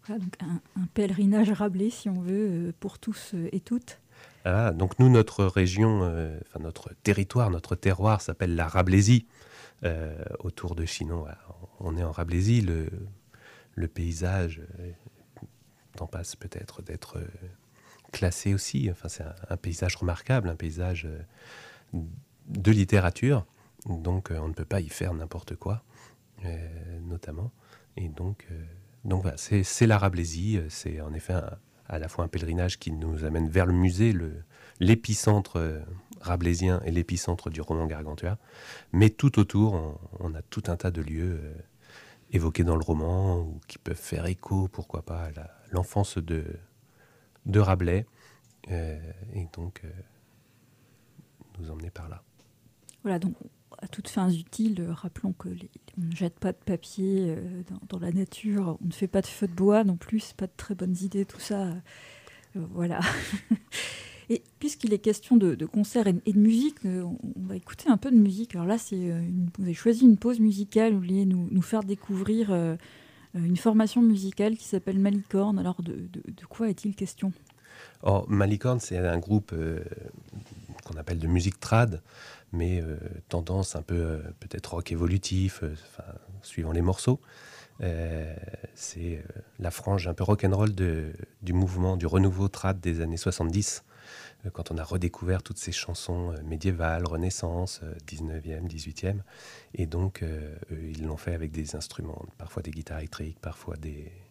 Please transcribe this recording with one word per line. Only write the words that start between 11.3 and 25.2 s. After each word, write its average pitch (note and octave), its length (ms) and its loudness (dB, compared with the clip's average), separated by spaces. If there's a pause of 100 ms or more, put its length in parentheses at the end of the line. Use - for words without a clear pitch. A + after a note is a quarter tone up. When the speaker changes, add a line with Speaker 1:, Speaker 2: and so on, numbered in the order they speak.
Speaker 2:
on E2 160 -4
est F2 60 -2
en D#2+ 100 -4
Rablaisie. F#2 480 4
Le, E2 280 0 (840)
le F2 120 -2
paysage, E2+ 760 -2 (180)
euh, F2+ 120 -10 (1040)
t'en E2+ 120 -8
passe - 280 -10
peut-être - 460 -12
d'être, E2+ 360 -10
euh, E2+ 100 -6 (840)
classé G2 420 0
aussi. A#2+ 380 0
Enfin, F2 180 -8
c'est - 140 -10
un, D#2+ 100 -10 (160)
un F2 80 -2
paysage F2+ 380 -2
remarquable, F2+ 540 0
un D#2+ 60 -4
paysage, E2+ 500 -4
euh, - 960 -12 (460)
de G2+ 240 4
littérature. G2+ 760 4 (420)
Donc, F2 440 -2
euh, D#2+ 80 -4
on D#2 80 -4
ne D#2+ 60 -4
peut D#2 120 -6
pas G2 140 0
y D#2+ 100 -4
faire F2 240 -4
n'importe E2 420 -8